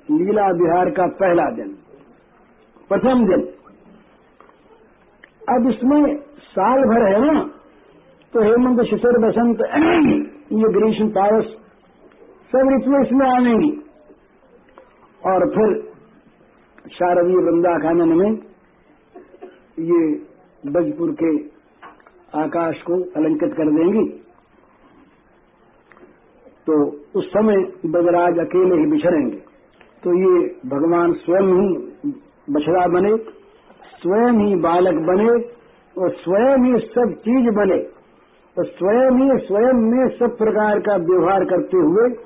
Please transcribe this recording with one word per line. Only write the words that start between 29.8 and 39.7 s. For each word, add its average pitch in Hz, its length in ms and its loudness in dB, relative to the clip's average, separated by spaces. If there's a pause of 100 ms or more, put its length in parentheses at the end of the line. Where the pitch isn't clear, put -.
तो 180 100 0
ये 180 340 2 (180)
भगवान 165 460 0
स्वयं 180 300 0
ही 185 500 0 (580)
बछड़ा 160 360 0
बने, 190 300 0 (840)
स्वयं 214 440 2
ही 196 100 0
बालक 175 380 2
बने 185 380 0 (720)
और 175 80 -2
स्वयं 233 480 0
ही 247 200 2
सब 233 340 -2
चीज 233 420 0
बने 196 240 0 (800)
और 175 80 -2
स्वयं 233 440 0
ही 262 360 2
स्वयं 220 260 0